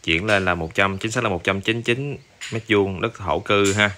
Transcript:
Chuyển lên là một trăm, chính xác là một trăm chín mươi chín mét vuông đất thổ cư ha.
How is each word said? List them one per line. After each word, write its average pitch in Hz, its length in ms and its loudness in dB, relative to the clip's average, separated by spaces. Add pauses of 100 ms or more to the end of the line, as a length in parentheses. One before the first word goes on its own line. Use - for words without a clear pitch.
Chuyển 85 220 0
lên 98 180 2
là 90 100 2
một 82 200 -4
trăm, 98 240 2
chính 113 120 -4
xác 120 140 -2
là 107 60 0
một 87 140 -2
trăm 95 160 0
chín 113 160 -2
mươi 117 60 -6
chín 131 360 -4 (340)
mét 113 160 -4
vuông 98 320 2
đất 110 140 -4
thổ 87 260 -2
cư 101 320 2
ha. 104 260 2